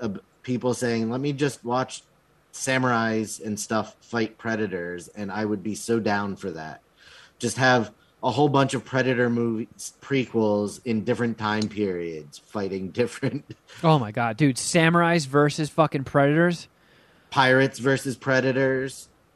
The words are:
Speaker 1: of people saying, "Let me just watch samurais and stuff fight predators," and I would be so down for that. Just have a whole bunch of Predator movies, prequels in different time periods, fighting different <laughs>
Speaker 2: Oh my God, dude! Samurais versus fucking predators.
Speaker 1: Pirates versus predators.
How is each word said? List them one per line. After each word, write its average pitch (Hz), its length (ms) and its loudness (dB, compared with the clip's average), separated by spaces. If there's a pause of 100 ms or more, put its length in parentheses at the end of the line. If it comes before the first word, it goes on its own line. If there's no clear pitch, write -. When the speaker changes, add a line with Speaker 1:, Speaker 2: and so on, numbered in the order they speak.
Speaker 1:
of 104 200 -6 (220)
people 123 320 -2
saying, 113 360 -2
"Let 127 100 -4
me 143 120 -2
just 139 320 -4
watch 123 380 -4 (500)
samurais 113 920 0
and 104 140 -6
stuff 107 420 -4
fight 113 380 -4
predators," 90 680 -6
and 101 220 -10
I 104 140 -4
would 104 180 -2
be 104 120 -6
so 117 260 -2
down 101 360 -2
for 98 160 -8
that. 78 280 -12 (580)
Just 117 200 -4
have 127 340 4 (300)
a 123 80 0
whole 143 180 4
bunch 135 240 2
of 127 120 -4
Predator 123 440 0
movies, 117 720 -4
prequels 107 840 0
in 113 180 0
different 117 360 -2
time 107 300 0
periods, 85 680 -6
fighting 95 520 -6
different 120 540 -4 (220)
<laughs> - 160 -12
Speaker 2:
Oh 160 160 6
my 110 140 -2
God, 117 240 0
dude! 139 200 4
Samurais 170 680 2
versus 147 420 2
fucking 147 360 0
predators. 156 640 2 (600)
Speaker 1:
Pirates 131 500 4
versus 131 360 0
predators. 131 920 0 (280)